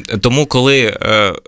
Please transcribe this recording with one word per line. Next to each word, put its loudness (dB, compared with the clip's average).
тому, 2
коли, 0
е, 2